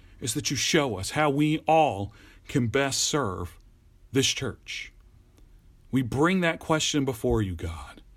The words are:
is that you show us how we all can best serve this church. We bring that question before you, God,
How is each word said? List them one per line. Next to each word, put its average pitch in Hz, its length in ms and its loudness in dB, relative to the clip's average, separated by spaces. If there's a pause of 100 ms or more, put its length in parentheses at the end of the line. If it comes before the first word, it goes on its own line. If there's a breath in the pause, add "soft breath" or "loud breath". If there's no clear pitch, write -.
(200 soft breath)
is 127 140 -4
that - 160 -4
you 143 60 -2
show 135 420 2
us 98 120 -6
how 151 200 2
we 151 360 2
all 131 460 4 (360 loud breath)
can 120 200 0
best 135 320 0
serve 95 580 -4 (540)
this 135 140 2
church. - 640 -6 (1000)
We 135 120 2
bring 147 380 2
that 165 180 0
question 151 460 0
before 120 380 0
you, 95 120 -2
God, - 480 -12 (140)